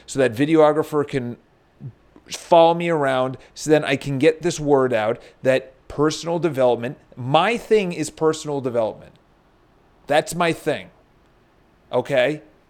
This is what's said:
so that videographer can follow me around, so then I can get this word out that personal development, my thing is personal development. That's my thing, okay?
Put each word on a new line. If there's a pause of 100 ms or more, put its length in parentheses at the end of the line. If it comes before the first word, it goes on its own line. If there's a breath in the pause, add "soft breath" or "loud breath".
so
that
videographer
can (920)
follow
me
around, (180 soft breath)
so
then
I
can
get
this
word
out (220 loud breath)
that (160)
personal
development, (180)
my
thing
is
personal
development. (920)
That's
my
thing, (1040)
okay? (260)